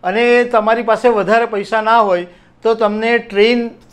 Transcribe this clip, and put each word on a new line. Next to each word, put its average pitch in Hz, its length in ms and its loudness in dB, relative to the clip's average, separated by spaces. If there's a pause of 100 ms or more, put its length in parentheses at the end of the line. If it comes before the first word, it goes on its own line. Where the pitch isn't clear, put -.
અને 240 400 2
તમારી 226 380 0
પાસે 220 260 0
વધારે 220 380 2
પૈસા 220 340 -4
ના 226 180 2
હોય, 180 280 0 (360)
તો 226 120 0
તમને 220 440 -2
ટ્રેન 233 520 0 (220)